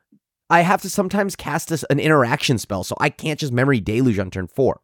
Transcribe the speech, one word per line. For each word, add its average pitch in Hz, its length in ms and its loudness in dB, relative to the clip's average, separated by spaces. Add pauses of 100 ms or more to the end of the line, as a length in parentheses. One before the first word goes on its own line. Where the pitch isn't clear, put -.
(500)
I 175 120 6
have 190 220 2
to 190 60 -10
sometimes 196 460 -2
cast - 340 -6
this, 160 200 -4
an 143 100 4
interaction 139 580 2
spell, 98 260 -6
so - 160 -8
I 151 100 0
can't 151 300 -6
just 143 140 -6
Memory 131 280 2
Deluge 110 360 0
on 92 140 -4
turn 92 160 -6
four, 123 360 0